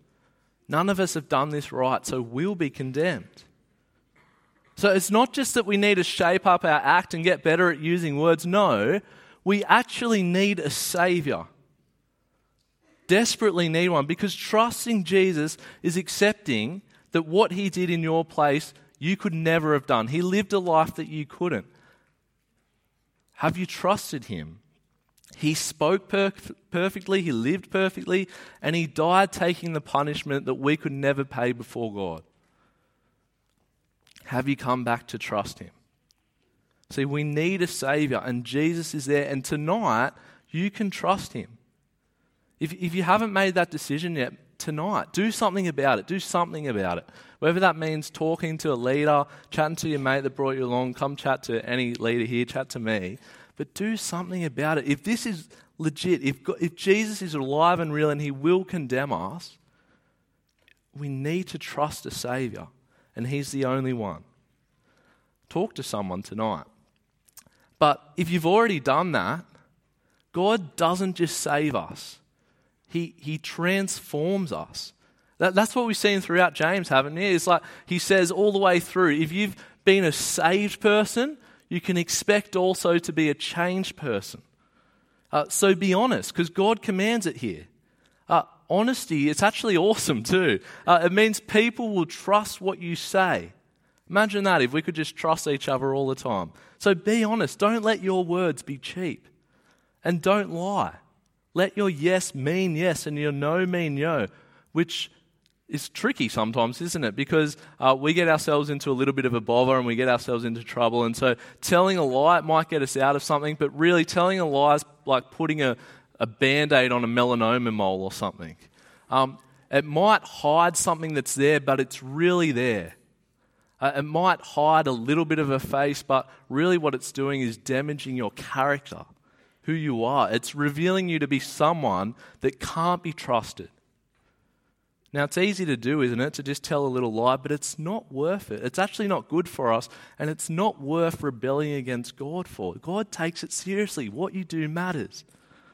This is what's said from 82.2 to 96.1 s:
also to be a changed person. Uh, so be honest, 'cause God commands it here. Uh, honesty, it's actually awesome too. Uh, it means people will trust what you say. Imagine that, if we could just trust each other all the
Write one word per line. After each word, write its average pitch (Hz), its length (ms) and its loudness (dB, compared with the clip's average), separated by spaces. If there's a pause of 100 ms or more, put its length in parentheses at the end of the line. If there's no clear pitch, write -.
also 185 440 4
to 165 160 -4
be 156 160 2
a 143 40 0
changed 180 600 -4
person. 113 460 -6 (880)
Uh, 147 160 2
so 196 260 4
be 185 200 2
honest, 202 400 0
'cause 170 160 -2
God 208 320 0
commands 208 420 0
it 165 140 -6
here. 90 280 -6 (640)
Uh, 165 140 4 (260)
honesty, 165 640 0
it's 151 120 -2
actually 214 320 2
awesome 170 480 2
too. 160 380 2 (260)
Uh, 170 180 8
it 175 80 2
means 214 280 4
people 226 540 0
will 175 100 2
trust 202 560 -2
what 185 180 -4
you 170 160 -6
say. 151 600 -2 (560)
Imagine 202 340 2
that, 180 160 4
if 127 140 2
we 160 80 0
could 175 120 -6
just 156 220 -6
trust 160 320 0
each 143 180 -2
other 135 280 -2
all 139 140 -2
the 131 60 -2